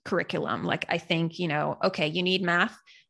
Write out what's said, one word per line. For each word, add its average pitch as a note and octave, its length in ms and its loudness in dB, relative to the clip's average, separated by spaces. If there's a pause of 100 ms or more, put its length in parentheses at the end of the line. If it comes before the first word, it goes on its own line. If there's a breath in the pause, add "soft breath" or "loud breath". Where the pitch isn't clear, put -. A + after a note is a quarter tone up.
curriculum. - 580 -2
Like, - 260 -2
I E3+ 100 0
think, E3 400 0
you F3 80 0
know, D3 360 -2
okay, F#3 240 2
you E3+ 140 -2
need F#3 220 2
math, F3 340 2 (320 soft breath)